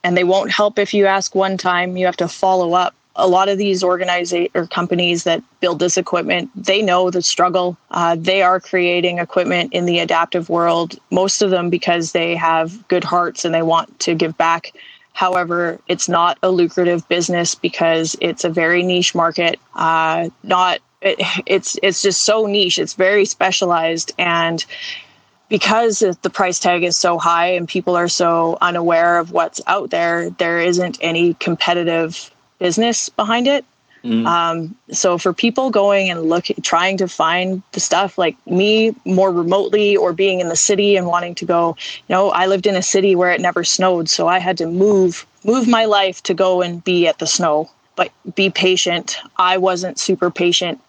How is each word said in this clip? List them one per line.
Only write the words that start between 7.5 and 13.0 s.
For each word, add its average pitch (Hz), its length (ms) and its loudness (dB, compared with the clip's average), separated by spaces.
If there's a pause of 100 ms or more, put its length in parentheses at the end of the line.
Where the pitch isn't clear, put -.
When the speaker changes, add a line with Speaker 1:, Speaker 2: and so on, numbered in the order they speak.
Speaker 1:
Uh, 170 260 0
they 190 240 0
are 180 180 4
creating 175 600 0
equipment 175 540 -2
in 175 120 0
the 170 140 2
adaptive 170 500 -2
world, 170 480 0 (140)
most 190 320 0
of 190 80 2
them 175 180 0
because 170 440 -2
they 170 220 0
have 165 520 -2
good 175 160 0